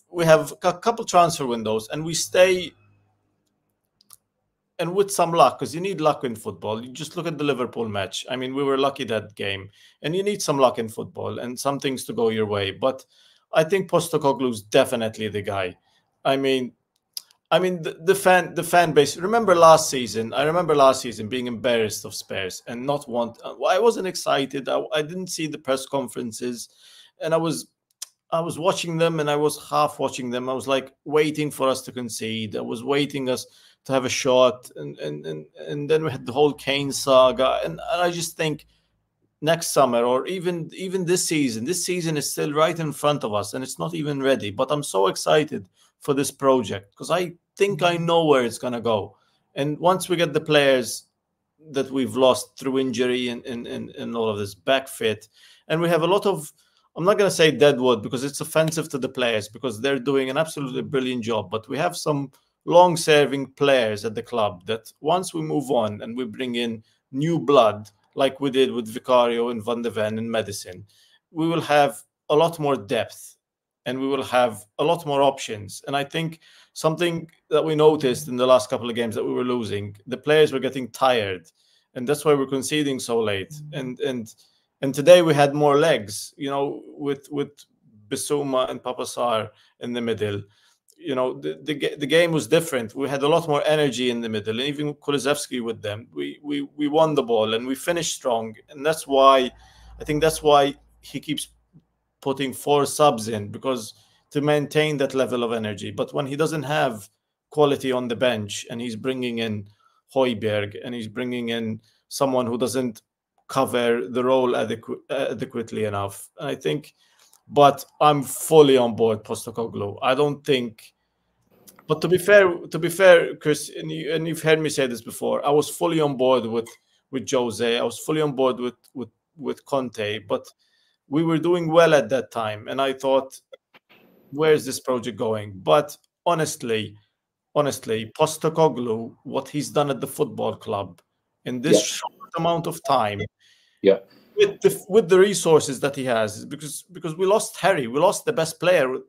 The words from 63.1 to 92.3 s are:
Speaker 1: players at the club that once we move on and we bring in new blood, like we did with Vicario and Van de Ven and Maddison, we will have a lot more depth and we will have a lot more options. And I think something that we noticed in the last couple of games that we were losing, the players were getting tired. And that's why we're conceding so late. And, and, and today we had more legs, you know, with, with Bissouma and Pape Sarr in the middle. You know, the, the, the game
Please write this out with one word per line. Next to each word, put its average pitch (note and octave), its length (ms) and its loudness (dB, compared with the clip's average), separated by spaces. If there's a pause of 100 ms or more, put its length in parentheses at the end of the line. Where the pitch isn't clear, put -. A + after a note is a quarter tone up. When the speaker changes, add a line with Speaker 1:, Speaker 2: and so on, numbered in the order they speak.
Speaker 1:
players A#2 520 2
at A2 100 -6
the A2+ 80 -8
club G2+ 420 -2
that A2 340 -6
once F3+ 360 -2
we D#3+ 60 -4
move D3+ 280 -4
on A2 320 0
and A#2 160 -10
we B2+ 80 -4
bring A#2+ 300 -8
in A2+ 280 -4 (280)
new D#3 280 -2
blood, A2 500 4 (260)
like C3+ 240 0
we C#3 100 0
did B2+ 220 4
with A#2 160 -4
Vicario A#2+ 600 2
and A#2 140 -6
Van A#2 200 -4
de A#2 60 -2
Ven G#2+ 280 -2
and A2+ 140 -6
Maddison, G2+ 520 -6 (460)
we E3 180 -4
will E3 140 -2
have C#3+ 400 2 (280)
a D3+ 60 4
lot E3 220 2
more C#3+ 180 0
depth G#2+ 600 -6 (500)
and C3 140 -6
we C3+ 80 -4
will C3+ 160 -2
have A#2 420 0 (140)
a D3+ 40 0
lot E3 220 0
more C#3 160 0
options. G#2+ 640 -2
And C#3 100 -6
I C#3+ 80 0
think D#3+ 360 -6 (340)
something E3 560 -2 (220)
that D3+ 120 2
we D#3 120 0
noticed D3+ 520 4
in B2 80 -6
the B2+ 120 2
last B2+ 220 6
couple A#2 200 -4
of A2 60 -4
games A#2 180 -2
that A#2 100 -4
we C3+ 100 -4
were B2+ 100 -2
losing, G#2 520 -4 (120)
the A#2+ 100 -8
players D3+ 340 4
were C3 80 -2
getting B2+ 300 -6
tired. A2 580 0 (460)
And B2+ 160 -8
that's D3 160 0
why D3+ 80 6
we're C3+ 140 0
conceding C#3 520 -2
so A#2 220 -2
late. G2+ 320 -4 (200)
And, B2+ 260 -8
and, B2+ 340 -6 (480)
and C3+ 100 -2
today F3 300 8
we D#3+ 140 4
had C#3+ 180 4
more D3 240 4
legs, A#2+ 580 0
you C#3 140 -8
know, C#3 380 -4
with, C#3+ 420 -6
with C#3+ 220 -6 (580)
Bissouma C3+ 640 -2
and B2+ 120 -12
Pape B2 220 -6
Sarr A#2 460 -2 (300)
in A#2+ 120 -6
the A#2+ 80 -4
middle. G#2 400 -4 (560)
You D#3 160 -6
know, B2+ 200 -2
the, D3 280 -10
the, D3+ 360 -4
the C#3+ 100 -6
game E3 240 4